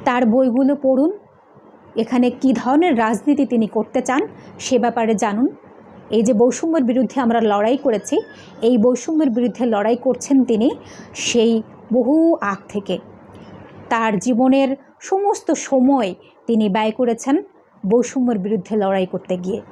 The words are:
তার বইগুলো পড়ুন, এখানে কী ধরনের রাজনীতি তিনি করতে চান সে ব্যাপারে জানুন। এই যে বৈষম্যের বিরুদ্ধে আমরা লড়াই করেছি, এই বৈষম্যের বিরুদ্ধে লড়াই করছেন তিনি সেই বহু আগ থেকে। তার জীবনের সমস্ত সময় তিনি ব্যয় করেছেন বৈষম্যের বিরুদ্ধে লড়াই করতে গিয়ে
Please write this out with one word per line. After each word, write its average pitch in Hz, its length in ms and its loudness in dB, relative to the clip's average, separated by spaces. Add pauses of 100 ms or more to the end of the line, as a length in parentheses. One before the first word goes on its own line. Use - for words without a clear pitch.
তার 247 220 0
বইগুলো 262 480 2 (100)
পড়ুন, 269 280 2 (840)
এখানে 240 320 0 (140)
কী 262 120 2
ধরনের 302 440 2
রাজনীতি 240 480 0
তিনি 226 220 0
করতে 220 340 -4
চান 254 200 -2 (440)
সে 262 140 0
ব্যাপারে 226 360 0
জানুন। 220 320 -2 (640)
এই 220 140 2
যে 240 180 2
বৈষম্যের 311 420 0
বিরুদ্ধে 233 420 0
আমরা 233 140 2 (120)
লড়াই 214 260 2
করেছি, 240 380 -2 (460)
এই 247 160 4
বৈষম্যের 269 580 2
বিরুদ্ধে 240 300 -2
লড়াই 220 400 0
করছেন 262 400 0
তিনি 226 220 2 (580)
সেই 233 280 2 (400)
বহু 254 220 2 (260)
আগ 202 180 -4 (100)
থেকে। 202 260 -6 (920)
তার 226 300 0
জীবনের 262 500 2 (300)
সমস্ত 403 480 -2 (200)
সময় 262 420 2 (360)
তিনি 226 240 0
ব্যয় 220 300 -2
করেছেন 247 360 0 (480)
বৈষম্যের 240 560 0
বিরুদ্ধে 196 380 -4
লড়াই 190 360 0
করতে - 300 -6
গিয়ে 196 160 -6 (120)